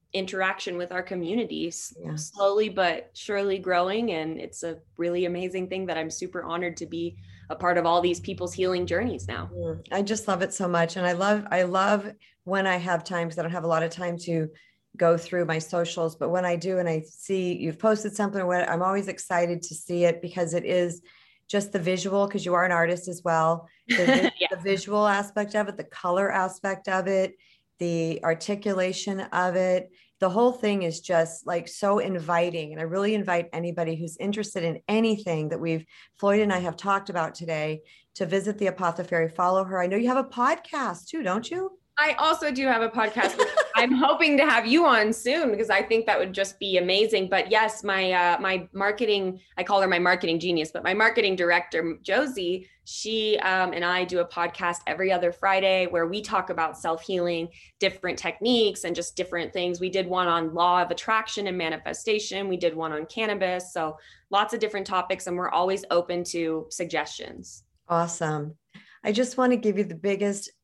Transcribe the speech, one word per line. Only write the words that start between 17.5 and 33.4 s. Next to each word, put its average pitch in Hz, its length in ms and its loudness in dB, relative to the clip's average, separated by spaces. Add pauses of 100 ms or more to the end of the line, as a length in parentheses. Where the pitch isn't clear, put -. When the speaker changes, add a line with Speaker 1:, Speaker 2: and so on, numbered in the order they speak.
Speaker 2:
you've 160 220 -4
posted 214 360 0
something 202 280 -2
or 180 40 -2
what, 180 220 2
I'm 175 140 0
always 196 260 0
excited 175 540 -2
to - 120 -12
see 175 300 0
it, 170 160 2
because 170 320 -4
it 170 140 -2
is 175 340 0 (480)
just 202 240 -2
the 202 60 0
visual, 185 500 0
'cause 202 160 -4
you 180 80 -2
are 180 140 4
an 180 60 2
artist 170 360 2
as 175 160 -10
well. 165 420 2 (220)
The 208 160 2
vi-, - 280 6
Speaker 1:
<laughs> - 80 -10
Yeah. 175 100 2
Speaker 2:
the 190 80 -4
visual 196 480 0
aspect 202 480 0
of 208 140 0
it, 202 100 -10
the 151 60 -10
color 190 460 0
aspect 190 580 -2
of 185 180 0
it, 190 300 0 (420)
the 165 440 -2
articulation 190 1000 -2
of 180 360 0
it, 185 340 2 (300)
the 190 100 4
whole 240 220 4
thing 208 300 0
is 165 180 -4
just, 165 460 0
like, 175 200 -2
so 202 320 0
inviting. 170 720 0
And 156 80 -10
I 160 40 -4
really 196 300 0
invite 170 380 0